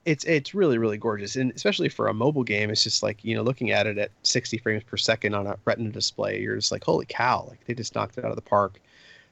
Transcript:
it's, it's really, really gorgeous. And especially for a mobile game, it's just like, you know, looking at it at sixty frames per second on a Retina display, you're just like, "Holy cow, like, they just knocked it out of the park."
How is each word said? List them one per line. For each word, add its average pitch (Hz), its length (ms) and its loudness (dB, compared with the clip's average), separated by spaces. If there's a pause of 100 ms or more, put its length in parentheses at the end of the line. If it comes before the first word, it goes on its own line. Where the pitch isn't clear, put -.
it's, 156 200 0
it's 156 280 0
really, 170 240 4
really 110 220 0
gorgeous. 104 360 -4
And 131 200 0
especially 190 340 0
for 107 200 -2
a 107 40 0
mobile 131 300 2
game, 107 260 0
it's 107 140 2
just - 180 0
like, 107 240 -4
you 113 100 0
know, 110 60 0
looking 117 300 0
at 104 160 4
it 104 100 -4
at 104 140 -2 (100)
sixty - 380 0
frames 107 240 -2
per - 140 -12
second 107 360 2
on 101 140 -2
a 101 180 -4
Retina 113 240 0
display, 104 500 -4
you're 107 180 -4
just - 140 -2
like, 101 120 -6
"Holy - 240 0
cow, 120 420 0
like, - 160 -20
they 120 80 -4
just 117 220 -8
knocked 107 240 -6
it 123 40 -10
out 113 60 -2
of 110 60 -4
the 110 80 -10
park." 101 360 2 (520)